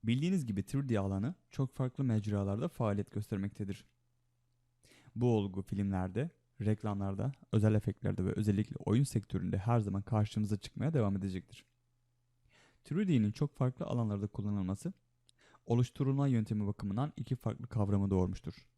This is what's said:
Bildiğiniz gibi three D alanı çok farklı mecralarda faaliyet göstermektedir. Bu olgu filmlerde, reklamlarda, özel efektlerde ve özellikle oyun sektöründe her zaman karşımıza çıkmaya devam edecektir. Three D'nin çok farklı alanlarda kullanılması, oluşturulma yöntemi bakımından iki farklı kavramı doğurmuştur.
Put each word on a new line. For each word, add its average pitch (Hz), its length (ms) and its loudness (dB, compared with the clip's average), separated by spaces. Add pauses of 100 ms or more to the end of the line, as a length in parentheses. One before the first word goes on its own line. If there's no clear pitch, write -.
Bildiğiniz 147 380 2
gibi 98 180 -2
three 139 260 -4
D 110 100 2
alanı 98 360 0 (160)
çok 135 240 -4
farklı 131 280 -2
mecralarda 104 640 0
faaliyet 101 440 -2
göstermektedir. 101 760 -6 (1300)
Bu 117 220 4
olgu 98 240 -2
filmlerde, 98 680 -2 (320)
reklamlarda, 101 720 -2 (200)
özel 110 220 6
efektlerde 98 520 0
ve 95 60 0
özellikle 107 440 0
oyun 117 280 2
sektöründe 92 540 -2
her 117 220 2
zaman 98 220 -2
karşımıza 107 560 0
çıkmaya - 360 -4
devam 101 240 2
edecektir. 92 480 -8 (1160)
Three 190 240 0
D'nin 110 240 4
çok - 240 -2
farklı 127 300 -2
alanlarda 104 420 -2
kullanılması, 101 680 -4 (720)
oluşturulma 135 640 2
yöntemi 107 400 0
bakımından 104 500 -4
iki 127 180 -4
farklı - 320 -6
kavramı 101 420 2
doğurmuştur. 92 580 0 (100)